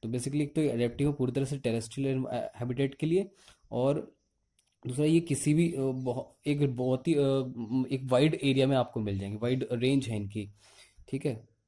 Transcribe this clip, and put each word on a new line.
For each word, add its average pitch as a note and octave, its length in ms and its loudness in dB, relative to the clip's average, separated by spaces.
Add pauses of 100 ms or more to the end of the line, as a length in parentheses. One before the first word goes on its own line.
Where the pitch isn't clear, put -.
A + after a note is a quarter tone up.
तो A2 60 -6
basically C3+ 320 -2
एक D3 140 -4
तो D#3 60 0
एडेप्टिव A#2+ 460 0
है D3 60 0
पूरी B2+ 180 -2
तरह C3+ 140 0
से C#3 120 -4
टेरेस्ट्रियल C3 680 -2 (300)
हैबिटेट B2+ 400 -2
के - 100 -4
लिए, F3+ 260 0 (400)
और C3 460 -2 (680)
दूसरा C3 180 -2
ये D#3+ 140 6
किसी D3+ 340 0
भी, E3+ 200 4
अ, C3+ 80 -2
बहु-, C3 680 -4
एक C#3+ 280 2
बहुत B2+ 320 0
ही, E3 60 4
अ, D3 60 4 (720)
एक C3+ 120 -2
वाइड C3 400 4
एरिया C3+ 240 4
में C#3 100 4
आपको B2 220 0
मिल G2+ 200 -2
जाएंगे, G2 180 -6
वाइड B2+ 340 0
रेंज B2+ 360 2
है A2+ 100 -4
इनकी, G#2 340 -8 (580)
ठीक C3 160 -6
है B2 300 -6 (120)